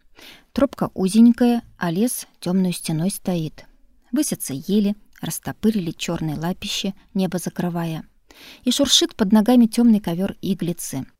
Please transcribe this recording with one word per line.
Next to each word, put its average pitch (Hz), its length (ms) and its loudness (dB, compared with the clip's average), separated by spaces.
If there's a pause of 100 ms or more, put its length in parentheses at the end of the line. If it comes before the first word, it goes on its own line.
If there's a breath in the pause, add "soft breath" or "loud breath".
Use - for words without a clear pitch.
(540 loud breath)
Тропка - 400 -2
узенькая, 233 680 4 (140)
а 175 140 -2
лес 208 360 -2 (120)
тёмной 180 340 0
стеной 165 380 -4
стоит. 170 540 -6 (460)
Высятся - 420 -4
ели, 202 420 0 (260)
растопырили 170 680 -2
чёрные - 460 -6
лапищи, 190 560 -6 (200 soft breath)
небо 190 240 -2
закрывая. 170 680 -6 (580 loud breath)
И 254 80 0
шуршит 285 440 2
под 202 160 2
ногами 233 340 6
тёмный 226 340 4
ковёр 185 420 -4
иглицы. 175 640 -6 (140)